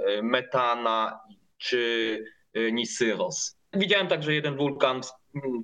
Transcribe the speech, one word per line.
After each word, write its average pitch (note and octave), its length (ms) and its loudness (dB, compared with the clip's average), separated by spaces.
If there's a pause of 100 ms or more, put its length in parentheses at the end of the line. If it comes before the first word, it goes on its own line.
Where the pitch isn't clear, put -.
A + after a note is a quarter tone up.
(240)
Metana A#2+ 960 0 (380)
czy, A2+ 680 0 (300)
e, A2+ 180 0
Nisyros. A2 840 -2 (180)
Widziałem G3 340 2
także D3+ 260 0
jeden D3 240 0
wulkan C3+ 460 2
w, - 40 -10 (560)